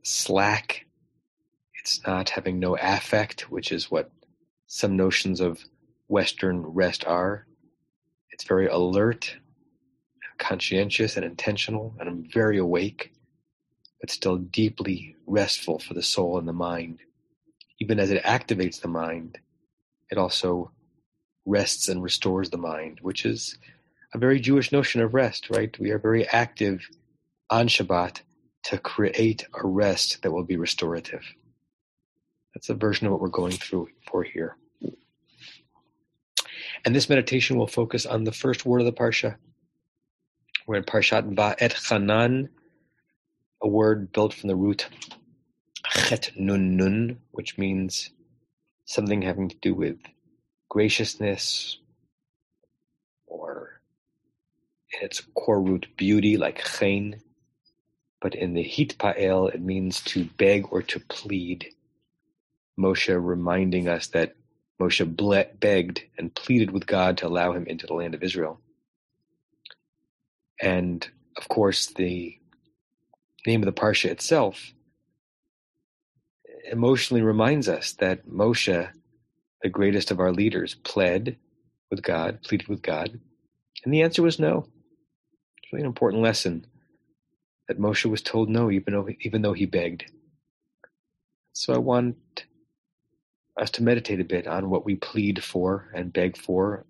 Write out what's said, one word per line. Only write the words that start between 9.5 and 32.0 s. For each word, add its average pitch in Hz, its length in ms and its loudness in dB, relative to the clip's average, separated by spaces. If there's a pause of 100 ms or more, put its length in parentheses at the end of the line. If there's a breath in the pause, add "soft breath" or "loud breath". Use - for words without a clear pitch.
and - 160 -20
conscientious, 101 800 -2
and 95 100 -4
intentional, 107 720 -6
and - 120 -8
I'm 85 200 -10
very 107 280 2
awake, 90 560 -2 (880)
but - 100 -10
still 92 260 -2
deeply 95 800 -4 (100)
restful 92 540 -2
for - 140 -12
the 85 100 -6
soul 90 340 0
and 82 100 -4
the 82 60 -6
mind. 85 460 -6 (800)
Even 107 180 0
as 98 140 2
it 95 120 2
activates 101 580 0
the 87 80 -6
mind, 82 500 -6 (720)
it 98 60 -2
also 90 520 0 (760)
rests 101 420 2
and 90 160 -2
restores 92 460 0
the 87 80 -8
mind, 80 440 -8
which 95 240 -6
is 113 320 -4 (560 soft breath)
a 120 60 -6
very 131 200 4
Jewish 131 320 2
notion 135 300 2
of 113 120 0
rest, 127 360 0
right? 107 300 -2
We 101 120 -2
are 110 60 0
very 110 300 2
active 110 580 0 (640)
on 117 180 4
Shabbat 90 520 0 (440)
to - 140 -6
create 110 760 0
a - 120 -6
rest 98 560 0
that 95 100 0
will 87 120 -2
be 87 140 -2
restorative. 85 640 -4 (1300)